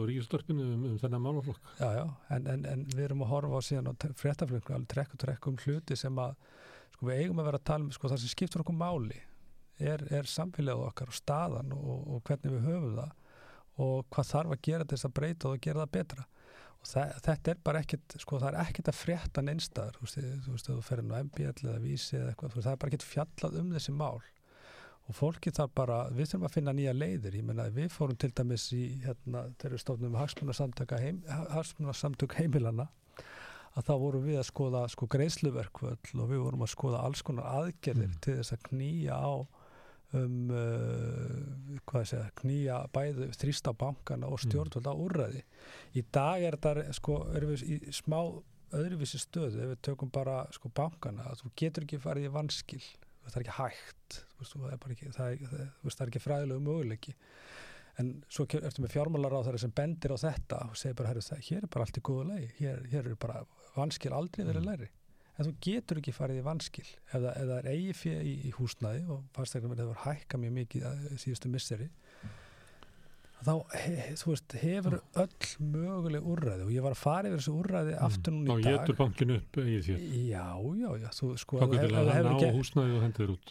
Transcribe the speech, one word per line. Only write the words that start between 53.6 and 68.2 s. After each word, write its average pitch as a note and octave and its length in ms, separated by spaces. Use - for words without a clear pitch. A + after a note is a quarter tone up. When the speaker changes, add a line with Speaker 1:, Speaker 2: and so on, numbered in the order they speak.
Speaker 2:
þú - 100
veist, - 140
það C3+ 180
er C3+ 60
bara B2+ 160
ekki, C3 200
það B2 180
er, C3+ 60
það, C3+ 180
þú - 160
veist, - 140
það C3 80
er A#2+ 80
ekki A#2+ 100
fræðilegur C#3+ 440
möguleiki. C#3+ 460
En B2+ 100
svo - 200
ke-, D3+ 160
ertu D3 220
með A#2 100
fjármálaráðherra C#3 640
sem A2+ 120
bendir D3+ 420
á B2+ 40
þetta C3+ 400
og A2 80
segir C3 180
bara, A2+ 140
"Herru, A#2 120
það, C#3+ 200
hér G3 220
er F#3 60
bara A#2+ 160
allt - 120
í - 40
góðu C3 260
lagi, F3+ 300
hér, C3 280
hér B2+ 200
eru A#2+ 100
bara A2+ 300
vanskil C#3+ 380
aldrei F3 320
verið D#3+ 160
Speaker 1:
Mm. F3+ 80
Speaker 2:
lægri." C#3+ 200
En D3+ 160
þú D#3+ 140
getur F#3+ 360
ekki C#3+ 160
farið C3+ 240
í B2+ 60
vanskil D3+ 420
ef - 280
það, B2 240
ef C3+ 120
það B2+ 80
er B2+ 140
eigið F3 260
fé E3 140